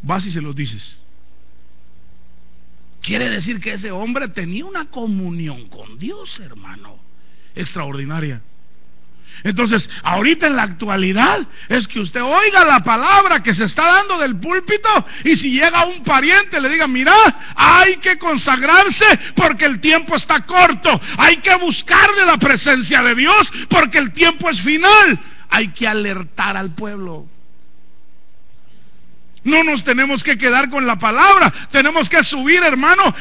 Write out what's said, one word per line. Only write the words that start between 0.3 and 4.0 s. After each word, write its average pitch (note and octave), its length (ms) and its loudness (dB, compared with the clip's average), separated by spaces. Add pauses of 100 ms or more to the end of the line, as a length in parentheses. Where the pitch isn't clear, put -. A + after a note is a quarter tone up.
se D#3+ 80 -6
los D3 160 -8
dices. A2 440 -8 (2000)
Quiere A3+ 260 -4
decir G#3 320 -6
que G#3+ 140 -8
ese G3+ 160 -8
hombre A#3 380 -6